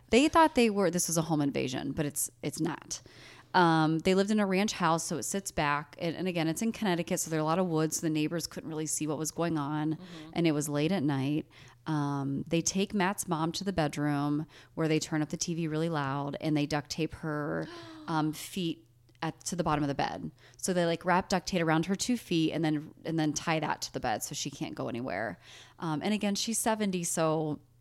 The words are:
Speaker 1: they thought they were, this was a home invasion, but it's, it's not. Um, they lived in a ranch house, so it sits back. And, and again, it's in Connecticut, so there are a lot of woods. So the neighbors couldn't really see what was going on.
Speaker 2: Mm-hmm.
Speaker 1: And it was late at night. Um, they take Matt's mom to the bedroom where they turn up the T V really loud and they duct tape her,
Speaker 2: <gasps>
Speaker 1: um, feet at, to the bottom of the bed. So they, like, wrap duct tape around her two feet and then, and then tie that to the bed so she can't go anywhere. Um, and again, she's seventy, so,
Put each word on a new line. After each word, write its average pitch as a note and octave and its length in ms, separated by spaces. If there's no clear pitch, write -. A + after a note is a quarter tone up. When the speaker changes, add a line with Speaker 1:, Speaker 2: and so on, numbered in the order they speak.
Speaker 1:
they C4 200
thought D#4+ 260
they A#3+ 140
were, G3 200
this F3 180
was E3 100
a E3+ 60
home D#3 180
invasion, C3+ 500
but D3+ 140
it's, - 260
it's D3+ 200
not. - 400
Um, D#3+ 460
they F#3 160
lived G3+ 160
in G#3+ 80
a G#3 60
ranch F#3+ 280
house, E3 300
so E3 140
it A#2 60
sits - 280
back. D3 480
And, E3+ 160
and F#3 120
again, E3+ 200
it's D#3+ 140
in A3+ 100
Connecticut, F3 500
so - 80
there D#3 100
are - 20
a D3+ 40
lot D#3+ 140
of F#3 80
woods. D#3+ 300
So - 40
the E3+ 80
neighbors D#3 380
couldn't - 220
really D#3 160
see D3+ 220
what D3+ 100
was D3+ 140
going E3 260
on. D3+ 360
Speaker 2:
Mm-hmm. D#3+ 400
Speaker 1:
And E3+ 140
it D#3+ 40
was D3 160
late D3 240
at F#3+ 120
night. C#3+ 420
Um, C#3+ 600
they E3 140
take F#3+ 340
Matt's G3 320
mom E3 260
to - 100
the G3 80
bedroom D3 760
where D#3+ 140
they D#3 120
turn D3+ 220
up D3 80
the F3 80
T F3 160
V E3 140
really D#3 200
loud C#3+ 540
and D3+ 160
they D3 80
duct D3 240
tape - 260
her, D#3+ 520
Speaker 2:
<gasps> - 200
Speaker 1:
um, D#3 260
feet - 500
at, D#3+ 240
to - 100
the E3+ 80
bottom D#3 200
of C#3+ 40
the C#3 80
bed. D3 360
So - 160
they, F3 140
like, E3 180
wrap F3+ 240
duct F#3 180
tape F#3 140
around D#3+ 240
her F#3+ 100
two A#3+ 220
feet D#3+ 360
and E3 120
then, D3+ 240
and D#3+ 140
then D3+ 140
tie D#3+ 260
that D3+ 240
to - 100
the C#3 60
bed B2 240
so - 100
she C#3+ 160
can't - 240
go C3+ 160
anywhere. A#2+ 500
Um, D#3 240
and G3+ 100
again, G3+ 200
she's G#3+ 240
seventy, G#3 460
so, D#3 560